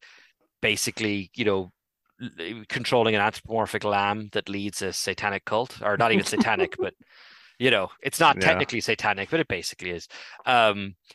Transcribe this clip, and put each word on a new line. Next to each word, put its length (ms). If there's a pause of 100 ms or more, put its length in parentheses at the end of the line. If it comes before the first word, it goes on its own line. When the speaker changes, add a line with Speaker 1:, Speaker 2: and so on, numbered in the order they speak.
(600)
Speaker 1:
basically, 720
you 100
know, 260 (500)
l-, 480
controlling 460
an 60
anthropomorphic 640
lamb 500
that 160
leads 320
a 120
satanic 520
cult, 360
or 160
not 140
even 140
satanic, 500
Speaker 2:
<laughs> 40
Speaker 1:
but, 140 (640)
you 100
know, 200 (120)
it's 180
not 180
Speaker 2:
Yeah. 40
Speaker 1:
technically 400
satanic, 480
but 100
it 80
basically 440
is. 160 (380)
Um, 500 (200)